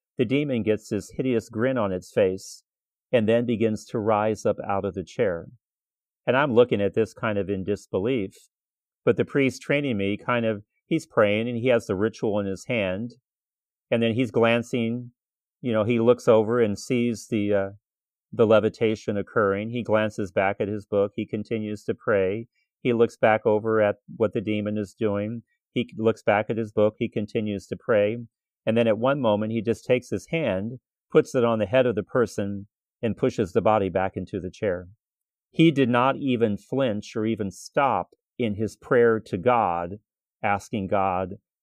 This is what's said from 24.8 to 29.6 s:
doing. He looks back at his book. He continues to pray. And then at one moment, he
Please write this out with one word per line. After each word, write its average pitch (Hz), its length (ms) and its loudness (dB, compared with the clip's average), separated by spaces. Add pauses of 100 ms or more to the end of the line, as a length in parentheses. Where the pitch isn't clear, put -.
doing. 107 480 -4 (320)
He 120 240 -4
looks 110 240 0
back 107 280 2
at 117 80 -4
his 110 140 -6
book. 104 280 2
He 117 100 -2
continues 104 580 -6
to - 80 -8
pray. 107 420 2 (480)
And 113 120 0
then 117 100 4
at 107 120 2
one 135 200 0
moment, 107 340 0
he 117 80 -2